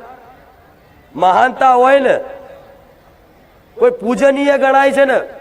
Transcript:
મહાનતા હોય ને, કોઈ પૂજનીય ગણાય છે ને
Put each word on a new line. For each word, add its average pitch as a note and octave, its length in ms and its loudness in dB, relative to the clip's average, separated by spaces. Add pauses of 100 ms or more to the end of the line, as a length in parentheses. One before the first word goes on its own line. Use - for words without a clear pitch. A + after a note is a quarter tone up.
(1160)
મહાનતા A3 560 2
હોય C4 280 2
ને, A#3+ 200 -2 (1600)
કોઈ A#3+ 120 2
પૂજનીય C4+ 680 -2
ગણાય C4+ 340 2
છે C#4 120 2
ને B3+ 160 -2 (200)